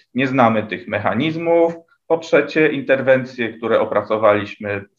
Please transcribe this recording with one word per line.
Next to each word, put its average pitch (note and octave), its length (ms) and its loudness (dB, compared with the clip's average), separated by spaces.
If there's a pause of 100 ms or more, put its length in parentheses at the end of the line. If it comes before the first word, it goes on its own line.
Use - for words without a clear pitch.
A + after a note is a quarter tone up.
(140)
nie C3+ 140 -2
znamy A#2 400 2
tych - 200 -10
mechanizmów. D#3+ 840 0 (340)
Po E3 100 0
trzecie, D#3 500 0
interwencje, B2+ 840 0
które A2+ 260 0
opracowaliśmy G#2 1040 0 (140)